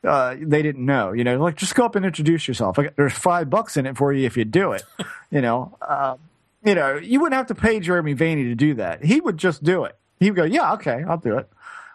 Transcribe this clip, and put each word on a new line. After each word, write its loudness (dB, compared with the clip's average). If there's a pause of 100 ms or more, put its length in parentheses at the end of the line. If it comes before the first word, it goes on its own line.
uh, 2
they 2
didn't -2
know, 2
you -2
know, 2
like, 0
"Just -6
go 4
up -2
and 0
introduce 0
yourself. -2
Like, -2
there's 2
five 0
bucks 0
in 0
it -8
for 2
you 0
if -2
you 2
do 2
it," -4 (240)
<laughs> -16
you 2
know, -2
uh, -4 (460)
you 4
know, 0
you 0
wouldn't 0
have -2
to -4
pay 2
Jeremy 0
Vaeni 0
to -4
do 2
that. -6
He 4
would -4
just -2
do 2
it. -12 (240)
He 4
would -2
go, 2
"Yeah, 2
okay, -4
I'll -2
do -2
it." -10 (460)